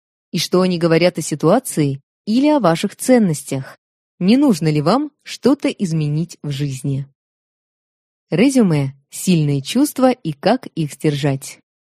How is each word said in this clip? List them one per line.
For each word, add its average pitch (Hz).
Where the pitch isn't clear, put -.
и 180
что 180
они 185
говорят 170
о 165
ситуации 151
или 254
о 302
ваших 175
ценностях. 170
Не 196
нужно 226
ли 151
вам 240
что-то -
изменить 160
в 151
жизни? 139
Резюме. 170
Сильные 151
чувства 262
и 170
как -
их 156
сдержать. 143